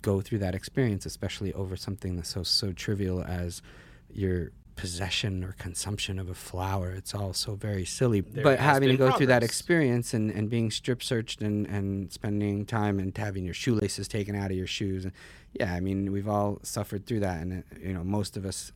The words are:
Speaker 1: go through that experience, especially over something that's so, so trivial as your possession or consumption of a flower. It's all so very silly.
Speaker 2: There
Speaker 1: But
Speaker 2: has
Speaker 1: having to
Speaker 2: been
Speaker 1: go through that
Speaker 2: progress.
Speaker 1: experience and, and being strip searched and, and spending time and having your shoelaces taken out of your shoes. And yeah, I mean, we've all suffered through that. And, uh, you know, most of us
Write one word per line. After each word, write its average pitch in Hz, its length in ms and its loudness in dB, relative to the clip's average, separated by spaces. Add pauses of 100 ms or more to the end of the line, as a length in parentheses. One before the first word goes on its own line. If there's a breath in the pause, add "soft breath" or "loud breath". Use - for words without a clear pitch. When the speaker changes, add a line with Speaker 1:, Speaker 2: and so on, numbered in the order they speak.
Speaker 1:
go 98 200 2
through 107 180 -2
that 92 160 0
experience, 107 500 -2
especially 98 460 -6
over 92 240 -4
something 95 400 -6
that's 87 140 -6
so, 92 120 -6
so 95 300 0
trivial 92 500 -2
as 87 400 -4 (480 loud breath)
your 92 400 0 (280)
possession 92 640 -4
or 92 160 -6
consumption 95 580 -4
of 92 120 -6
a 90 40 -6
flower. 92 580 -2
It's 95 220 -10
all 98 200 -4
so - 220 -4
very 101 280 -2
silly. 110 380 4
Speaker 2:
There - 240 -2
Speaker 1:
But 139 140 8
Speaker 2:
has 151 160 6
Speaker 1:
having 135 160 6
to 127 60 6
Speaker 2:
been 131 120 8
Speaker 1:
go 131 80 4
through 139 80 6
that 123 160 8
Speaker 2:
progress. 117 80 2
Speaker 1:
experience 127 640 2
and, 107 180 2
and 107 180 0
being 113 220 2
strip - 320 -2
searched 117 380 -2
and, 104 260 0
and 98 460 -2
spending 104 520 0
time 104 320 2
and 95 200 -2
having 98 260 -2
your 87 100 -4
shoelaces 104 540 0
taken 101 300 -2
out 98 140 0
of 95 60 0
your 92 100 -2
shoes. 95 360 -2
And 92 80 -4 (400 loud breath)
yeah, 98 220 -2
I 90 80 -2
mean, 98 320 0
we've 101 160 -2
all 104 340 0
suffered 104 420 -6
through 113 140 -2
that. 92 220 0
And, 90 100 -4
uh, - 300 -8
you 92 120 -6
know, 87 120 -4
most 101 320 -2
of 98 80 -6
us - 300 -8